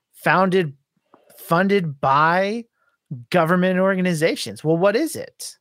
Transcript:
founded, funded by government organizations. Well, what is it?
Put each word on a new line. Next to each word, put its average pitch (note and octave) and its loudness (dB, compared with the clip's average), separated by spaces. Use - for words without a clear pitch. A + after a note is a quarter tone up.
founded, F3 0
funded F3 0
by F3 0
government F3+ 2
organizations. F3+ -2
Well, D#3+ 2
what G3+ 2
is D4+ -2
it? - -14